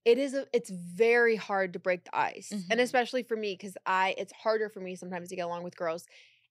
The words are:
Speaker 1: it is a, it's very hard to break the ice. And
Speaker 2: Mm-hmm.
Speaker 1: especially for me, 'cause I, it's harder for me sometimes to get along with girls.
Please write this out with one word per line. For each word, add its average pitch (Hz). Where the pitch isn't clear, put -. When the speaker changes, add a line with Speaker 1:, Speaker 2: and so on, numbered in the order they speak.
Speaker 1:
it 240
is 269
a, 269
it's 240
very 220
hard 190
to 185
break 175
the -
ice. 147
And 208
Speaker 2:
Mm-hmm. 220
Speaker 1:
especially 247
for 226
me, 208
'cause 190
I, 190
it's 196
harder 220
for 208
me 185
sometimes 180
to 185
get 180
along 175
with 175
girls. 170